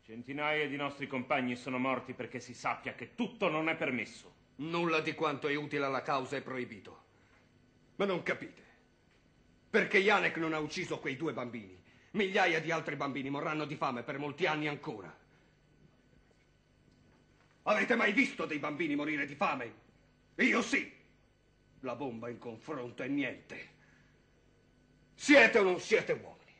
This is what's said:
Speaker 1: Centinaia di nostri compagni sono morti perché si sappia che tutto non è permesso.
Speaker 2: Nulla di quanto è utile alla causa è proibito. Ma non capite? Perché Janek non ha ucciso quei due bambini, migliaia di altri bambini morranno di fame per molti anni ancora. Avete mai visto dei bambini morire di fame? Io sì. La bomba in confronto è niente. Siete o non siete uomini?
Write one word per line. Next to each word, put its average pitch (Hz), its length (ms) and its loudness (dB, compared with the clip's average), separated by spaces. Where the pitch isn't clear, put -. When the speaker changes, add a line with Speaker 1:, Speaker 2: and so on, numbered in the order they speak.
Speaker 1:
Centinaia 143 640 -2
di 135 80 -4
nostri 143 320 -4
compagni 127 480 0
sono 127 220 -6
morti 127 360 0
perché 123 280 -8
si 127 120 -14
sappia 120 400 -6
che - 220 -14
tutto 196 320 -2
non 160 220 0
è 160 60 0
permesso. 131 580 -4
Speaker 2:
Nulla 165 440 0
di 156 140 -2
quanto 147 340 -2
è 143 80 0
utile 147 300 -2
alla 135 160 0
causa 139 340 -2
è 131 60 -4
proibito. 113 640 -10
Ma 196 100 2
non 180 160 0
capite? - 400 -4
Perché 196 320 4
Janek 185 360 4
non 160 160 0
ha 156 60 0
ucciso 151 400 -4
quei 135 160 -4
due 151 160 -2
bambini, 113 500 -8
migliaia 190 480 4
di 156 100 -4
altri 160 280 -2
bambini 139 320 -4
morranno 151 340 -2
di 151 140 -6
fame 123 260 -2
per 139 160 -6
molti 147 260 -2
anni 151 220 0
ancora. 107 480 -8
Avete 202 320 2
mai 208 160 4
visto 196 340 2
dei 147 140 -4
bambini 147 360 -2
morire 147 300 -2
di 139 100 -10
fame? 135 380 -2
Io 214 260 4
sì. - 300 -2
La 123 160 -4
bomba 117 320 -6
in 117 120 -10
confronto 123 640 -8
è 127 40 -4
niente. 135 600 -4
Siete 233 440 10
o 202 40 8
non 180 160 4
siete - 320 2
uomini? - 480 -6